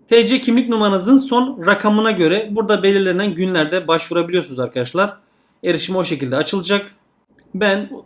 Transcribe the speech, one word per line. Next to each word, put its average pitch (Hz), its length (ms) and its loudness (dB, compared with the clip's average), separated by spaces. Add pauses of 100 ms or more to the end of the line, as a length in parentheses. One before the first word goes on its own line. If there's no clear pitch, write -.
T 233 180 6
C 254 140 2
kimlik 240 280 0
numaranızın 208 500 4
son 240 480 -2
rakamına 214 440 2
göre 190 400 2
burada 208 320 0
belirlenen 196 520 2
günlerde 175 540 -2
başvurabiliyorsunuz 165 720 -2
arkadaşlar. 127 580 -4 (480)
Erişim 180 320 -2
o 180 80 0
şekilde 135 320 -4
açılacak. 196 580 -4 (600)
Ben 202 360 -2 (160)